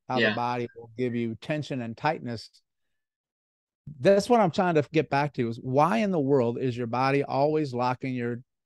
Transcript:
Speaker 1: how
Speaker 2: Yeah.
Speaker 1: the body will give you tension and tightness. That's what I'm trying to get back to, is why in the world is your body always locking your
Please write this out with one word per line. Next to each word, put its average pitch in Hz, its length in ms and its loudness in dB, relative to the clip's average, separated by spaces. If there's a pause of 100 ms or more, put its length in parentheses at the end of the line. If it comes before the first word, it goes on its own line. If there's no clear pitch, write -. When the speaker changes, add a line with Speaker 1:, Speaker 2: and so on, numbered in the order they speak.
Speaker 1:
how 127 100 -2
Speaker 2:
Yeah. 113 120 2
Speaker 1:
the 107 60 -4
body 120 400 -4
will 117 200 -20
give 120 200 -4
you 117 180 -4
tension 147 480 -6
and 113 140 -10
tightness. 135 640 -6 (1400)
That's 196 280 4
what 240 120 6
I'm 185 100 4
trying 180 260 0
to 147 60 4 (100)
get 156 180 2
back 143 240 0
to, 120 140 -2
is 117 100 -6
why 151 400 2
in 208 120 0
the 175 100 0
world 131 380 2
is 127 180 -2
your 123 100 -4
body 135 380 2
always 143 500 0
locking 127 400 -2
your 120 280 -6 (240)